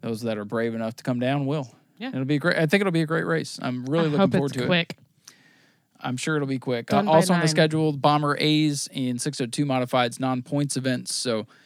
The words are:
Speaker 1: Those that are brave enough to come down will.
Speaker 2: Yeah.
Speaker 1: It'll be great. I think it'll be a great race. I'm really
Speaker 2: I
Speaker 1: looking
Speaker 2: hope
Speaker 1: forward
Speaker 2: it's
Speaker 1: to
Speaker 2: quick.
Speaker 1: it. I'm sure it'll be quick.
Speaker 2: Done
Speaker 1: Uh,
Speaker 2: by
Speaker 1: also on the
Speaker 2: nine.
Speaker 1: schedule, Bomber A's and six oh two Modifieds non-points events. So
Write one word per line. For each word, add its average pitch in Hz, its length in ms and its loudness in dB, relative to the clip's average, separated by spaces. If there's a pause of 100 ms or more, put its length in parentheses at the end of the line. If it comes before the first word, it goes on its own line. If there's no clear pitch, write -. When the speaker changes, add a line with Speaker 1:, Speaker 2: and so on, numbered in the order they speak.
Speaker 1:
Those 113 220 -6
that 110 160 -2
are 104 80 -8
brave 117 280 -2
enough 113 220 -6
to - 80 -20
come 123 160 -2
down 135 240 0
will. 135 300 -4 (240)
Speaker 2:
Yeah. 220 100 -8
Speaker 1:
It'll 131 160 -4
be 143 140 0
great. 170 180 0
I 160 80 2
think 196 160 2
it'll 196 120 2
be 165 100 2
a 156 40 0
great 165 200 -2
race. 160 340 -4
I'm 123 240 -6
really 160 200 2
Speaker 2:
I 160 40 0
Speaker 1:
looking 147 120 0
Speaker 2:
hope 147 120 4
Speaker 1:
forward 139 200 0
Speaker 2:
it's 127 100 -4
Speaker 1:
to 123 40 -2
Speaker 2:
quick. 170 300 0 (320)
Speaker 1:
it. - 60 -20 (640)
I'm 127 160 -4
sure 156 200 -2
it'll 143 120 0
be 135 100 -2
quick. 120 280 -4
Speaker 2:
Done 143 200 2
Speaker 1:
Uh, 156 40 0
Speaker 2:
by 160 60 8
Speaker 1:
also 180 180 6
on 170 60 4
the 170 40 2
Speaker 2:
nine. 160 60 4
Speaker 1:
schedule, 156 420 4
Bomber 147 480 2
A's 151 540 2
and 127 260 -2
six 147 220 -6
oh 123 40 -2
two 143 200 -2
Modifieds 127 520 0
non-points 131 600 -2
events. 127 360 -4
So 113 320 -2 (200)